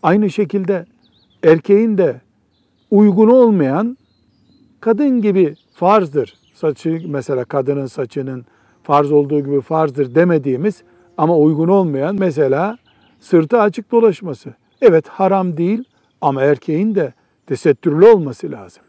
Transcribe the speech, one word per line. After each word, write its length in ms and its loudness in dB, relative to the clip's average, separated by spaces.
Aynı 280 2
şekilde 560 -4
erkeğin 560 2
de 220 0
uygun 380 4
olmayan, 720 2
kadın 400 0
gibi 340 0
farzdır. 600 0
Saçı, 520 -6
mesela 380 -6
kadının 420 -4
saçının 600 -10
farz 300 0
olduğu 280 0
gibi 200 -2
farzdır 540 -4
demediğimiz 680 -2
ama 200 0
uygun 300 0
olmayan, 500 -2
mesela 600 -2
sırtı 400 0
açık 320 -2
dolaşması. 640 -2
Evet, 260 4
haram 480 -2
değil 280 -4
ama 220 -2
erkeğin 520 -2
de 180 -4
tesettürlü 600 0
olması 440 2
lazım. 380 -18